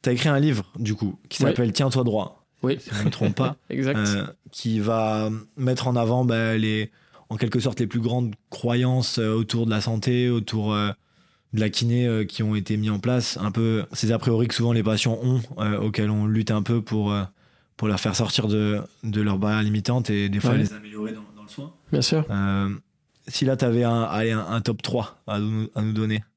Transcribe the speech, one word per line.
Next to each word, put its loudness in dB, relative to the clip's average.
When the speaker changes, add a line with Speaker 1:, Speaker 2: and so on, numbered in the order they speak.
Speaker 1:
t'as 2
écrit 2
un 4
livre, 2
du -2
coup, -2
qui -4
Speaker 2:
Oui. 4
Speaker 1:
s'appelle 2
Tiens-toi 2
droit. -2
Speaker 2:
Oui. 0
Speaker 1:
Si -18
je -4
ne -4
me 4
trompe 0
pas. 0
Speaker 2:
<laughs> -20
Exact. -2
Speaker 1:
Euh, 0
qui -2
va 0
mettre 0
en 2
avant, 2
bah, 2
les, 0
en -6
quelque 0
sorte, -2
les 0
plus -2
grandes 0
croyances, 0
euh, 0
autour 0
de 0
la 0
santé, 2
autour, 0
euh, 0
de 0
la 2
kiné, 2
euh, 0
qui -6
ont 0
été -2
mis 0
en -2
place, 0
un -2
peu 0
ces 0
a 2
priori 2
que -4
souvent 2
les 2
patients 2
ont, 2
euh, 0
auxquels 0
on 0
lutte 0
un 2
peu 2
pour, 0
euh, -2
pour -2
leur 2
faire 0
sortir 0
de, 2
de -2
leurs 2
barrières 0
limitantes 0
et 0
des 0
fois 2
Speaker 2:
Ouais. 4
Speaker 1:
les 0
améliorer -10
dans, -14
dans -20
le -20
soin. -14
Speaker 2:
Bien 2
sûr. 2
Speaker 1:
Euh, 0
si -2
là 2
t'avais 2
un, 2
allez, 0
un, -2
un -2
top -2
trois -4
à -2
nous, -2
à -2
nous 0
donner. 0